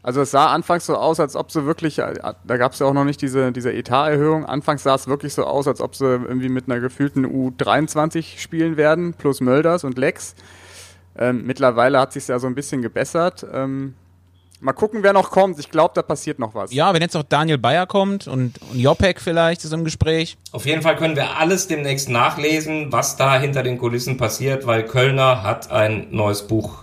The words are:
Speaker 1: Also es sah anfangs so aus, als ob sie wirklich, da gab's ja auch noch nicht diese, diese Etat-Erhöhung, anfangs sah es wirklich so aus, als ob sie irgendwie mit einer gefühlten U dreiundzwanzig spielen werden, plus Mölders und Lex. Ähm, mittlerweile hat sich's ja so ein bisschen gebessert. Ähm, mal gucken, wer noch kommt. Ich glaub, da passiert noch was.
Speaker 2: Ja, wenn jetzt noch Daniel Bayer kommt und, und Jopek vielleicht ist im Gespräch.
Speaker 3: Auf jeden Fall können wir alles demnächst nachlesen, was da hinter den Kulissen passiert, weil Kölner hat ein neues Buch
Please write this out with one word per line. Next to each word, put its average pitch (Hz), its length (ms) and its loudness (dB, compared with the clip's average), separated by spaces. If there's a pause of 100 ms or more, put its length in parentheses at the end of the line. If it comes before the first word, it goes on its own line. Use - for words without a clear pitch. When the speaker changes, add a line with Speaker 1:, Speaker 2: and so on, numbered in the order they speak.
Speaker 1:
Also 127 200 0
es 131 80 -2
sah 139 220 6
anfangs 170 340 0
so 147 100 0
aus, 156 240 0
als 143 160 0
ob - 140 -6
sie 147 160 -2
wirklich, 160 300 -2
da - 600 -4
gab's 123 220 0
ja 139 80 2
auch 135 80 2
noch 139 100 2
nicht 143 160 -2
diese, 131 320 0
diese 120 200 -4
Etat-Erhöhung, 147 760 0
anfangs 147 380 -2
sah 135 100 4
es 131 120 -2
wirklich 143 280 -4
so 127 100 0
aus, 139 220 -2
als 127 140 -2
ob - 160 -6
sie 139 80 -2
irgendwie 127 440 -2
mit 127 200 -2
einer 120 120 -2
gefühlten 131 460 0
U 131 300 -2
dreiundzwanzig 151 840 0
spielen 160 360 -2
werden, 160 360 2
plus 139 280 -2
Mölders 151 440 2
und 127 140 -4
Lex. - 360 -4 (840)
Ähm, 123 260 0
mittlerweile 127 540 4
hat 135 140 2
sich's 139 160 -8
ja 123 100 -2
so 127 80 -4
ein 127 80 -4
bisschen 139 260 -6
gebessert. 147 720 -2
Ähm, 135 440 -6 (640)
mal 131 120 -2
gucken, 214 300 -2
wer 196 100 4
noch 190 180 4
kommt. 190 280 2
Ich 143 100 -12
glaub, 165 260 2
da 165 80 0
passiert - 360 -6
noch 110 160 -6
was. 101 180 -8
Speaker 2:
Ja, 165 220 2
wenn 160 80 2
jetzt 175 120 -4
noch 151 100 -2
Daniel 151 340 2
Bayer 147 280 2
kommt 196 420 0
und, 127 260 -2 (160)
und 131 80 -6
Jopek 170 420 4
vielleicht 165 440 2
ist 156 80 -6
im 165 120 -2
Gespräch. 160 540 0 (140)
Speaker 3:
Auf - 120 -10
jeden 156 180 -2
Fall 160 140 4
können 160 200 0
wir 139 200 -2
alles 175 300 2
demnächst 143 420 -4
nachlesen, 151 840 0
was - 240 -2
da 135 220 4
hinter 135 260 0
den 123 140 -2
Kulissen 120 380 -2
passiert, 131 480 -2
weil 113 200 0
Kölner 131 580 2
hat - 300 -4
ein 107 400 0
neues 104 340 -2
Buch 104 360 -2